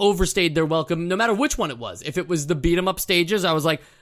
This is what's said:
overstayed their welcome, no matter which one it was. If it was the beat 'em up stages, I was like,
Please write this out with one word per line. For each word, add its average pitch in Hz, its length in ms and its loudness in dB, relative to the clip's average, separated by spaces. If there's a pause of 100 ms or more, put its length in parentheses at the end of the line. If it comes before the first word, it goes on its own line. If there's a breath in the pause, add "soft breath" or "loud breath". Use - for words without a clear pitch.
overstayed 180 500 2
their 160 100 2
welcome, 165 440 -2
no 185 80 0
matter 226 160 2
which 277 240 0
one 180 120 -2
it 120 80 -8
was. 101 240 -12
If 151 160 -6
it 170 120 -4
was 151 180 -2
the 170 80 0
beat 170 220 2
'em 185 100 0
up 185 100 -2
stages, 180 460 2
I 175 80 2
was 156 140 2
like, 160 160 0 (200 soft breath)